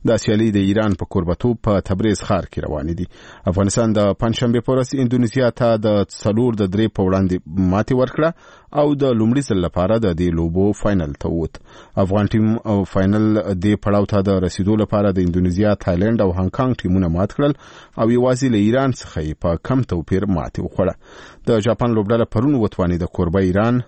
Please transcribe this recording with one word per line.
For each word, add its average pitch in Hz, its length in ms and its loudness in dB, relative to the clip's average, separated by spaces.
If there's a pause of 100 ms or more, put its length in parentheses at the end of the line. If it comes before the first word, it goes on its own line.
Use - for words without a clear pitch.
(100)
دا 113 60 4
سیالي 107 340 0
د 98 180 2
ایران 104 320 2
په - 140 -8
کوربتوب 98 440 0 (100)
په 98 200 2
تبریز 101 340 0
ښار 92 300 -2
کې - 140 -8
روانې 73 340 -6
دي. - 60 -6 (460)
افغانستان 101 460 0
د 101 220 2
پنجشنبې 117 480 0
په 131 80 0
ورځ 131 260 -2
اندونیزیا 123 480 2
ته 113 360 0
د 104 180 2
څلور 110 560 -2
د 98 100 0
درې 104 240 0
په - 80 -2
وړاندې 95 340 2 (360)
ماتې 104 300 0
ورکړه 151 280 0 (500)
او 147 140 2
د 139 100 0 (140)
لومړي 117 300 2
ځل 101 180 0
لپاره 92 320 0
د 113 160 0
دې 87 140 0 (100)
لوبو 85 280 0 (140)
فاینل 90 400 -2
ته - 80 -6
ووت. 82 300 -4 (460)
افغان 101 280 0
ټیم، 110 140 2 (240)
او 101 140 2
فاینل 101 420 0 (380)
دې 104 180 4
پړاو 101 300 0
ته 101 160 2
د 95 180 2
رسیدو 98 300 0
لپاره 104 360 0
د 90 140 0
اندونیزیا، 90 480 2
تایلند 101 480 0
او 95 100 2
هانګ 92 260 -2
کانګ 127 140 0 (100)
ټیمونه 92 260 2
مات 87 280 0
کړل - 160 2 (480)
او 110 100 2
یوازې 127 440 2
له 104 40 2
ایران 123 340 2
څخه - 340 -10
یې 76 160 -6
په 87 80 0 (180)
کم 131 140 0
توپیر 92 540 -2
ماتې 65 240 -6
وخوړه. - 340 -2 (520)
د 113 220 2
جاپان 117 280 0
لوبډله 110 320 2
پرون 135 260 0
وتوانېده 90 520 0 (100)
کوربه 87 240 0
ایران 101 480 2